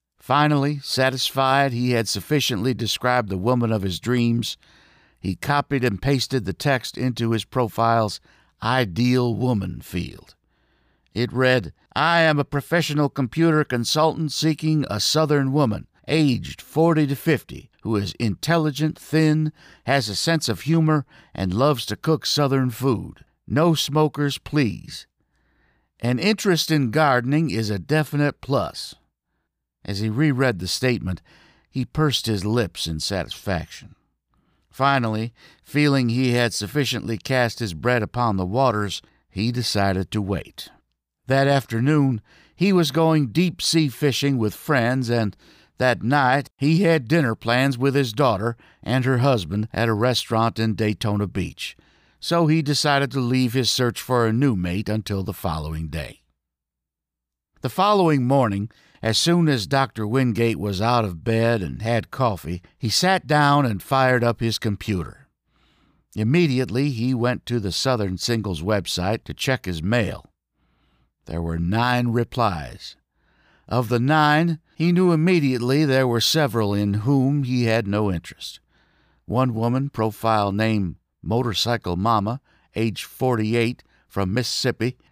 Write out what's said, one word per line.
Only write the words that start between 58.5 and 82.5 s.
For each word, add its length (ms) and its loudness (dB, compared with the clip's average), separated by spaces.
as 180 0
soon 300 4
as 200 0
Doctor 360 -2
Wingate 540 0
was 220 -4
out 240 2
of 180 -6
bed 400 0
and 180 -6
had 300 -2
coffee, 500 -4
he 120 -6
sat 400 0
down 360 4
and 160 -2
fired 440 2
up 160 0
his 180 -2
computer. 720 -4
Immediately, 760 2
he 240 -2
went 320 -2
to 140 -2
the 100 -4
Southern 480 -2
Singles 440 -2
website 640 -2
to 100 -10
check 320 -4
his 140 -4
mail. 520 -2
There 160 -6
were 160 -4
nine 500 0
replies. 880 -4
Of 220 -2
the 100 2
nine, 580 4
he 160 0
knew 220 4
immediately 720 2
there 240 4
were 120 2
several 540 0
in 200 0
whom 500 0
he 200 0
had 220 2
no 240 0
interest. 480 -8
One 280 0
woman, 360 -2
profile 600 0
name 460 0
Motorcycle 760 -2
Mama, 440 0